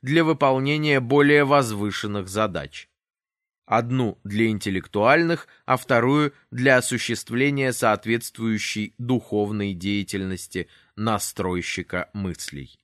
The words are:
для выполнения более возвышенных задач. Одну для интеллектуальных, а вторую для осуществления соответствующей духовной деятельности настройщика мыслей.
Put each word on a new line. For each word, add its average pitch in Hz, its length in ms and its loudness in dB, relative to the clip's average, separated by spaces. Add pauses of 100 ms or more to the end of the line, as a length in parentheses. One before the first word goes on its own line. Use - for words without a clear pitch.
для 156 240 2
выполнения 143 760 2
более 143 440 6
возвышенных 104 840 0
задач. 92 600 -4 (800)
Одну 120 580 0
для 104 220 0
интеллектуальных, 113 1000 0 (200)
а 127 100 2
вторую 135 560 2 (180)
для 127 280 4
осуществления 127 960 -2
соответствующей 110 1300 -2
духовной 104 760 -2
деятельности 95 920 -6 (280)
настройщика 92 1160 -4
мыслей. 85 680 -10